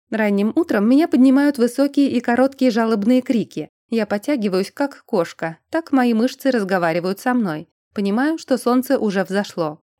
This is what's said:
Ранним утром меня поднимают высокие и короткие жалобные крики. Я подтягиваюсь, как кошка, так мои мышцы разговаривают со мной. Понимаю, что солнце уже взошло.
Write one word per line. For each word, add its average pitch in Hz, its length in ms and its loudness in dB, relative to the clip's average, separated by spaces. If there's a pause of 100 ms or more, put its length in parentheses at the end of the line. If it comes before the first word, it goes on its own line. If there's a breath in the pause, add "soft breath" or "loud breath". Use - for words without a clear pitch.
(100)
Ранним 214 460 0
утром 233 320 0
меня 294 200 4
поднимают 277 500 4
высокие 277 520 2
и 240 100 -2
короткие 254 500 0
жалобные 226 520 0
крики. 190 460 -4 (220)
Я 220 160 -2
подтягиваюсь, 208 640 -2
как - 360 -8
кошка, 170 520 -4 (120)
так 330 220 -6
мои 247 220 2
мышцы 254 360 -2
разговаривают 185 680 -2
со 254 140 -2
мной. 170 340 -4 (260)
Понимаю, 240 440 -2
что 254 200 -2
солнце 247 400 0
уже 196 260 -2
взошло. 180 560 -4 (200)